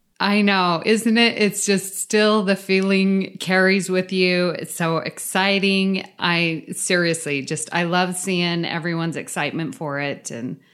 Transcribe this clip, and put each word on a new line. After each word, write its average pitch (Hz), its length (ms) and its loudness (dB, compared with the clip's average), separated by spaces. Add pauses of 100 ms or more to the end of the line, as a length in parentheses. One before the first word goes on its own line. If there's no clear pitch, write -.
(180)
I 202 240 2
know, 185 420 2
isn't 226 320 2
it? 233 220 4
It's 208 260 0
just 190 320 0
still 214 460 2
the 190 140 2
feeling 190 840 2
carries 185 500 2
with 185 240 0
you. 180 380 2
It's - 240 -8
so 165 240 0
exciting. 190 1080 0 (120)
I 170 540 0
seriously 165 680 0
just, 151 300 -6
I 175 120 0
love 180 320 0
seeing 175 500 -2
everyone's 165 500 -4
excitement 156 600 -6
for 143 240 -6
it 143 320 -6
and 123 260 -8 (160)